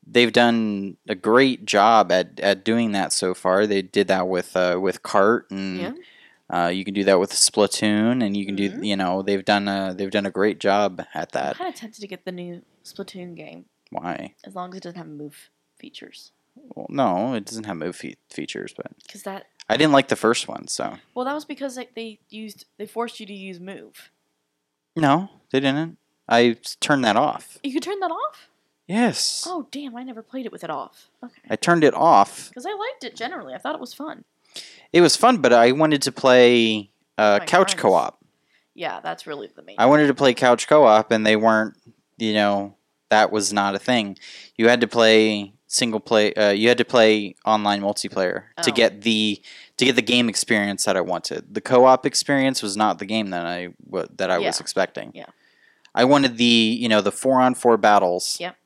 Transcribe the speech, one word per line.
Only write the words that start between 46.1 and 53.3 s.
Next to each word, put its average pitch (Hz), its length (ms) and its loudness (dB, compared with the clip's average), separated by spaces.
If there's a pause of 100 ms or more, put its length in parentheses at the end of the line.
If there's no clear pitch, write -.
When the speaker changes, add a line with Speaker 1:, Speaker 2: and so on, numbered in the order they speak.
Speaker 1:
uh, 104 160 2
you 104 180 2
had 120 100 2
to 120 60 0
play 110 500 2 (100)
online 104 360 0
multiplayer 98 640 -4 (180)
to - 80 -2
Speaker 2:
Oh. 110 40 -4
Speaker 1:
get 107 260 2
the, 107 420 -2 (340)
to - 100 0
get 127 100 2
the 123 60 2
game 120 260 0
experience 101 560 -2
that 98 120 0
I 95 40 0
wanted. 87 520 -8
The 107 80 -6
co-op 127 460 4
experience 135 560 -2
was 98 140 -6
not 104 240 -2
the 104 60 -10
game 107 240 -6